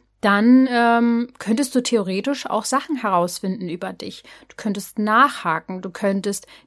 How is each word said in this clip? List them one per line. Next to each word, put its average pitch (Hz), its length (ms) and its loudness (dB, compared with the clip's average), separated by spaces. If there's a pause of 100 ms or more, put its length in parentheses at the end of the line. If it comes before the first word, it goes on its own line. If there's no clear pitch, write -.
(220)
dann, 233 480 6
ähm, 233 680 2
könntest 247 380 -2
du 247 80 2
theoretisch 208 640 -2
auch 214 180 -2
Sachen 277 300 -2
herausfinden 185 720 -2
über 175 240 -8
dich. - 300 -14 (240)
Du - 80 -20
könntest 202 420 -6
nachhaken, 208 840 0
du 202 100 -10
könntest 196 560 -4 (200)